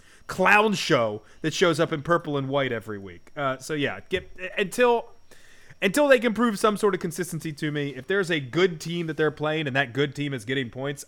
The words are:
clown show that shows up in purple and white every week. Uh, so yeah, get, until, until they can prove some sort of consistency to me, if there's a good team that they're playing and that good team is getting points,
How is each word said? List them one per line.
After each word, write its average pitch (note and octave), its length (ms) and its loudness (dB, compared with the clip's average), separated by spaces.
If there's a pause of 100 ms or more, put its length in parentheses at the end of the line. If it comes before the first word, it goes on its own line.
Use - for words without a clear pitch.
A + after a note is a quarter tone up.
(280)
clown G#3 480 4
show A2+ 460 2 (200)
that D#3 120 -2
shows E3+ 240 4
up D#3 140 2
in D3+ 100 -4
purple D#3+ 360 0
and C3+ 100 -2
white C3+ 240 0
every A2 260 -6
week. F#2 380 -16
Uh, C3+ 220 -2
so - 160 -8
yeah, A#2+ 340 -2
get, F#3 240 -6 (260)
until, A#3 520 2 (720)
until C4+ 260 4
they C4 120 8
can A3+ 140 2
prove A3 240 2
some G#3 200 2
sort G3 180 2
of F3 60 -4
consistency E3 500 -6
to D3 220 -4
me, C#3+ 200 -2
if B2 140 -14
there's F#3+ 240 0
a D#3+ 80 0
good D#3 400 0
team E3+ 280 -6
that D3+ 100 -6
they're D3+ 140 2
playing D3+ 360 -2
and B2+ 80 -4
that C3+ 160 0
good C3+ 240 0
team C#3+ 180 -4
is A2 120 -8
getting B2+ 240 -2
points, C#3 380 -8